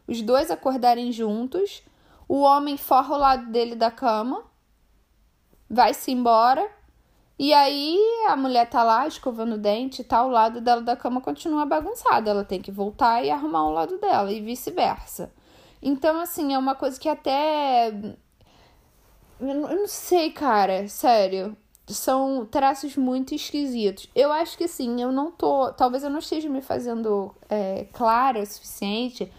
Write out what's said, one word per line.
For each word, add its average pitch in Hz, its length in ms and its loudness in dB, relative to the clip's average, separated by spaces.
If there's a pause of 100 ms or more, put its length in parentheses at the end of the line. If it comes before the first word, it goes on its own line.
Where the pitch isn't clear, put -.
Os 233 160 -4
dois 262 260 2
acordarem 247 640 0
juntos, 233 720 -4 (440)
o 277 120 0
homem 285 360 4
forra 277 400 2
o 285 40 0
lado 262 320 2
dele 233 240 -2
da 226 160 2
cama, 240 540 -2 (1200)
vai-se 220 420 2
embora, 247 560 4 (680)
e 285 160 2
aí 285 460 4 (280)
a 320 80 4
mulher 254 320 2
tá 254 140 0
lá 233 260 2
escovando 233 460 -6
o 214 60 -6
dente 226 420 -2
e 240 40 -12
tal, 247 240 2
o - 20 -2
lado 226 280 2
dela 233 220 2
da 240 140 -2
cama 254 260 -4
continua 294 460 -4
bagunçado, 311 640 0
ela 202 120 0
tem 190 160 -6
que 196 120 -14
voltar 208 520 0
e - 60 -2
arrumar 294 380 0
o 156 60 -2
lado 311 260 -2
dela, 269 320 0
e 220 100 -6
vice-versa. 226 880 -6 (480)
Então, 311 400 0
assim, 311 360 -4
é - 20 2
uma 262 160 0
coisa 262 260 -4
que - 80 -6
até, 285 840 0
eu 208 260 -10 (1200)
não, 277 300 -4
eu 311 120 -4
não 415 60 -4
sei, 339 440 0
cara, 202 560 0
sério, 202 680 2 (300)
são 262 640 -2
traços 277 500 0
muito 262 380 -2
esquisitos. 240 800 -4
Eu 285 160 4
acho 330 260 -2
que, 359 60 -4
assim, 247 360 -4
eu 247 120 -2
não 285 200 -2
tô, 285 420 0
talvez 254 300 0
eu 285 60 -4
não 277 80 -4
esteja 311 320 -6
me 269 120 -4
fazendo, 226 720 -4 (140)
é, 202 460 -4
clara 240 480 2
o 208 40 -4
suficiente, 208 920 -8